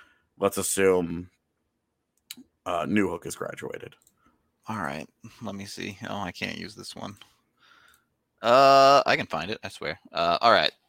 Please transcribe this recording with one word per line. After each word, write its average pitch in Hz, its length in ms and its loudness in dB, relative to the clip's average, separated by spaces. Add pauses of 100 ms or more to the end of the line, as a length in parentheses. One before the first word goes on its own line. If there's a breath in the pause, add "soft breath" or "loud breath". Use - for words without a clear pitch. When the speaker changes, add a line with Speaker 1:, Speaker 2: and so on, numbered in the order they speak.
(380 soft breath)
Speaker 1:
Let's 98 200 -2
assume, 90 720 0 (1400)
uh, 85 200 -4
Newhook 90 400 -2
is 82 100 -12
graduated. - 600 -14 (720)
Speaker 2:
All 110 100 -8
right. 76 300 -8 (340)
Let 101 140 -10
me 98 100 -14
see. 95 320 -12 (120)
Oh, 101 120 -8
I 87 100 -8
can't 92 260 -10
use 87 160 -14
this - 220 -18
one. - 220 -14 (1200 soft breath)
Uh, 135 640 8
I 139 120 2
can 143 100 -6
find 82 240 -6
it, - 100 -10
I 95 60 -12
swear. - 320 -10 (140)
Uh, 85 280 0
all 117 120 6
right. 82 180 4 (180)